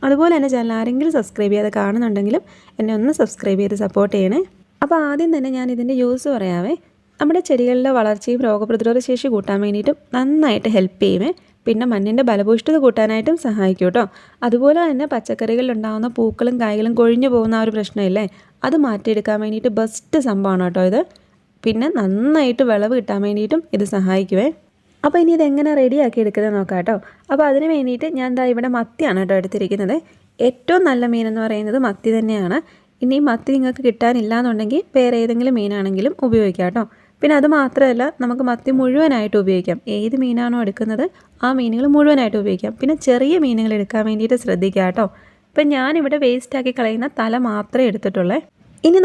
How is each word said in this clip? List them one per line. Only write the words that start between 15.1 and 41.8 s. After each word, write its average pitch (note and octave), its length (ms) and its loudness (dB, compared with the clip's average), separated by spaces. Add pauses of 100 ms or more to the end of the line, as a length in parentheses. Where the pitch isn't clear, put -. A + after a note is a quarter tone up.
പച്ചക്കറികളിലുണ്ടാകുന്ന A3+ 960 -4 (100)
പൂക്കളും A#3 440 0
കായ്കളും A3 360 0
കൊഴിഞ്ഞു A#3+ 360 4
പോകുന്ന A3+ 260 2
ആ - 60 2
ഒരു A3 100 -2
പ്രശ്നമില്ലേ, G3+ 500 -2 (420)
അത് C#4+ 80 0 (100)
മാറ്റിയെടുക്കാൻ G#3+ 580 -2
വേണ്ടിയിട്ട് G#3+ 340 -2
ബെസ്റ്റ് A3 480 -2
സംഭവമാണ് G3 400 0
കേട്ടോ F3+ 240 0
ഇത്. A3+ 100 0 (640)
പിന്നെ A3 240 0 (120)
നന്നായിട്ട് B3 680 2
വിളവ് G#3+ 300 2
കിട്ടാൻ G3+ 280 -4
വേണ്ടിയിട്ടും G#3+ 340 -2 (160)
ഇത് G3+ 160 0
സഹായിക്കുവേ. F#3+ 540 0 (580)
അപ്പോൾ D4+ 180 2
ഇനി E4+ 140 4
ഇതെങ്ങനെ D4 340 2 (100)
റെഡിയാക്കി B3+ 420 2
എടുക്കുന്നത് G#3 340 0
നോക്കാം F#3+ 220 -2
കേട്ടോ. G#3 160 -2 (360)
അപ്പോൾ D4 180 2
അതിന് C#4+ 240 2
വേണ്ടിയിട്ട് C4 360 -2 (100)
ഞാൻ B3+ 200 -4
ദാ B3+ 140 0
ഇവിടെ A#3+ 240 -2
മത്തിയാണ് A#3 440 -2
കേട്ടോ F#3+ 200 0
എടുത്തിരിക്കുന്നത്. G3 540 -2 (540)
ഏറ്റവും F4+ 400 0
നല്ല B3 240 0
മീനെന്ന് A3 320 -2
പറയുന്നത് G#3+ 420 -2
മത്തി G#3+ 300 -2
തന്നെയാണ്. A3 420 0 (460)
ഇനി C4 120 2 (120)
മത്തി A#3 260 -2
നിങ്ങൾക്ക് B3+ 320 -2
കിട്ടാനില്ല A#3 540 0
എന്നുണ്ടെങ്കിൽ A#3 420 -2 (140)
വേറെ A#3+ 260 2
ഏതെങ്കിലും A#3+ 360 0
മീനാണെങ്കിലും G3+ 540 -2 (140)
ഉപയോഗിക്കാം G3+ 400 0
കേട്ടോ. G#3+ 180 -2 (360)
പിന്നെ D4+ 180 4
അത് C#4 140 2
മാത്രമല്ല, C4 500 2 (180)
നമുക്ക് B3 260 -2
മത്തി A#3+ 320 -2
മുഴുവനായിട്ട് B3+ 640 2
ഉപയോഗിക്കാം. F#3 360 0 (200)
ഏത് A3 240 -2
മീനാണോ A#3+ 420 -2
എടുക്കുന്നത് G#3+ 400 -4 (420)
ആ B3+ 40 2 (100)
മീനുകൾ A#3 340 -2